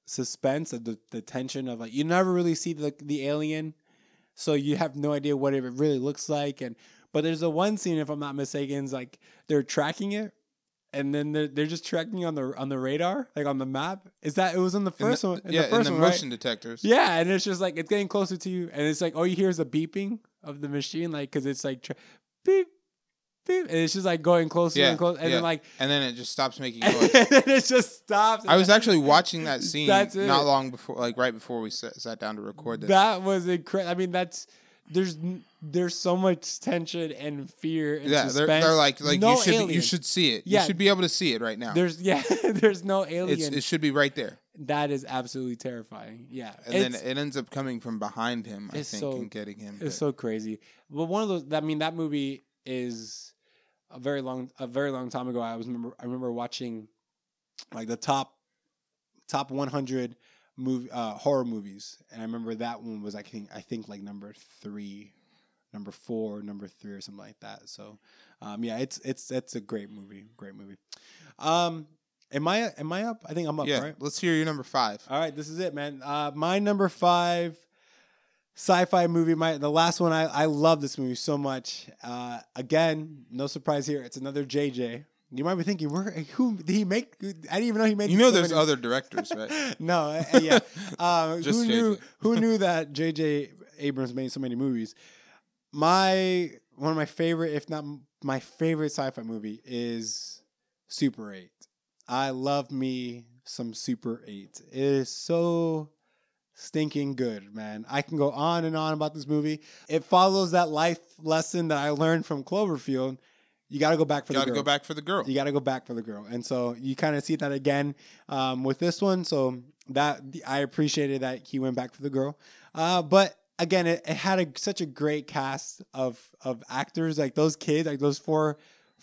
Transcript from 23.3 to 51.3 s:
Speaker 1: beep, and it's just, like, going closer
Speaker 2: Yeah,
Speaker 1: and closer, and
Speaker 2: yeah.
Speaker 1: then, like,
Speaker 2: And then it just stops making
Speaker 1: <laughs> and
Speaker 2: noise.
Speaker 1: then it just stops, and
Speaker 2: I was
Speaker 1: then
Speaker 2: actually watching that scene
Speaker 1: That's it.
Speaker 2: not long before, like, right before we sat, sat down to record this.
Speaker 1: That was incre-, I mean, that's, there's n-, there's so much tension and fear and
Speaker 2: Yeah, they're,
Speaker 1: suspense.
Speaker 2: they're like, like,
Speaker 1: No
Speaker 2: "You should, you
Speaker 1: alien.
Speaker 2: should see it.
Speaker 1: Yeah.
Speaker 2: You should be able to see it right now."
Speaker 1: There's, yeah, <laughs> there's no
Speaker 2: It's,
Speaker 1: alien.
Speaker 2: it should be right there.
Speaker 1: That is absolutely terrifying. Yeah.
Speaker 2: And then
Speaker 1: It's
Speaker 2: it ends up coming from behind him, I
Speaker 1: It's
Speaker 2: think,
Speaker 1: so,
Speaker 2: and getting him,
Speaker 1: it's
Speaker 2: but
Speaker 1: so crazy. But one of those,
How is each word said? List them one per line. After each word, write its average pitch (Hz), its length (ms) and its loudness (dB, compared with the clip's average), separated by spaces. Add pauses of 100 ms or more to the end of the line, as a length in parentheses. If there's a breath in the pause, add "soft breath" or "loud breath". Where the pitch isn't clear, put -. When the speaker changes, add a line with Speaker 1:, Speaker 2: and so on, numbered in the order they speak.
Speaker 1:
beep, 370 200 0
and 165 100 -2
it's 165 160 2
just, 190 120 -2
like, 170 180 0
going 170 260 6
closer 165 320 2
Speaker 2:
Yeah, 135 100 8
Speaker 1:
and - 80 0
closer, 170 220 2
and 165 100 0
Speaker 2:
yeah. 131 60 2
Speaker 1:
then, 117 80 2
like, 143 180 -2 (160 loud breath)
Speaker 2:
And 135 120 0
then 143 120 2
it 127 120 -2
just 117 180 -8
stops 131 260 -2
making 120 240 -6
Speaker 1:
<laughs> - 20 2
and 202 100 8
Speaker 2:
noise. 403 180 6
Speaker 1:
then 262 340 10
it 269 180 6
just - 340 2
stops, 214 440 2
and 226 80 -2
Speaker 2:
I 165 60 10
was 185 100 8
Speaker 1:
then 208 100 10
Speaker 2:
actually 220 220 6
watching 160 460 6
that 139 180 -2
scene 151 240 -2
Speaker 1:
That's 196 300 4
it. 190 100 0
Speaker 2:
not 139 180 4
long 135 260 4
before, - 260 -10
like, 120 200 -2
right 127 160 2
before 113 280 -8
we 110 100 -6
sat, - 300 -10
sat 113 180 -10
down 107 180 -6
to 104 60 -10
record 107 380 -8
this. - 80 -4
Speaker 1:
That 190 340 6
was 190 240 0
incre-, 180 400 -2
I 175 80 -2
mean, 180 160 -2
that's, 180 360 -4 (460 soft breath)
there's 180 240 0
n-, 170 280 -8 (180)
there's 170 320 -2
so 180 220 0
much 185 440 0
tension 165 520 -2
and 143 360 -8
fear 156 480 -2
and 143 100 -8
Speaker 2:
Yeah, 143 160 4
they're, 131 80 0
Speaker 1:
suspense. 156 340 4
Speaker 2:
they're 160 100 8
like, 143 260 4
like, 151 200 2
Speaker 1:
No 226 160 8
Speaker 2:
"You 247 60 4
should, 190 120 6
you 226 60 4
Speaker 1:
alien. 175 220 2
Speaker 2:
should 170 220 -2
see 151 300 2
it. 104 120 -4
Speaker 1:
Yeah. 196 160 6
Speaker 2:
You 165 40 4
should 180 120 0
be 196 100 6
able 202 140 4
to 170 60 2
see 160 240 0
it 110 80 0
right 110 180 -4
now." 117 160 -6
Speaker 1:
There's, 170 280 2
yeah, 175 200 2 (160)
<laughs> - 60 -4 (100)
there's 196 280 4
no 190 200 0
Speaker 2:
It's, 156 100 -4
Speaker 1:
alien. 160 420 0
Speaker 2:
it 143 80 0
should 160 180 0
be 151 120 2
right 139 240 2
there. 120 240 -8 (180)
Speaker 1:
That 147 320 -2
is 135 180 -2
absolutely 127 480 -6
terrifying. 113 720 -14
Yeah. 117 260 -14 (120)
Speaker 2:
And 120 80 -4
then 127 200 2
Speaker 1:
It's - 100 -8
Speaker 2:
it 131 140 -2
ends 143 180 -6
up 127 140 -6
coming 131 280 -6
from 113 220 -8
behind 113 460 -4
him, 101 260 -12
I 147 60 -8
Speaker 1:
It's 147 120 -8
Speaker 2:
think, 104 100 -6
Speaker 1:
so, 139 120 -4
Speaker 2:
and 123 180 -8
getting 104 300 -10
him, 104 160 -14
Speaker 1:
it's 131 80 -12
Speaker 2:
but 143 80 -6
Speaker 1:
so 147 200 -2
crazy. 110 460 -6 (320 soft breath)
But 147 140 -4
one 190 180 -2
of 220 60 -2
those, 175 240 -4